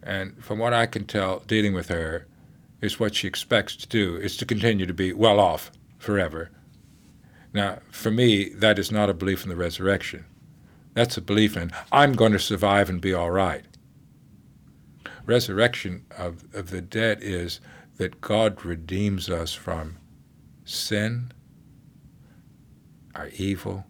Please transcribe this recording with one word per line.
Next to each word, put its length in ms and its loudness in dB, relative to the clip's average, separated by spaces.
And 420 -8
from 140 -6
what 160 0
I 140 4
can 180 -6
tell, 360 -2
dealing 340 2
with 140 -6
her, 360 -4
is 180 -4
what 140 0
she 140 -2
expects 480 -2
to 120 -16
do 280 0
is 220 -6
to 100 -8
continue 400 0
to 80 -4
be 180 -2
well 260 6
off 320 2
forever. 500 -2
Now, 280 -2
for 180 -2
me, 400 4
that 300 4
is 120 -2
not 200 2
a 20 2
belief 300 -2
in 60 -10
the 60 -6
resurrection. 680 -2
That's 220 2
a 40 -8
belief 340 2
in, 160 -6
"I'm 220 6
going 180 6
to 80 4
survive 500 2
and 100 -4
be 140 0
all 160 -2
right." 340 0
Resurrection 800 0
of, 340 -10
of 200 -10
the 100 -6
dead 400 0
is 380 -6
that 240 -6
God 440 0
redeems 640 -4
us 240 -4
from 440 -8
sin, 680 -4
our 220 -10
evil 540 -4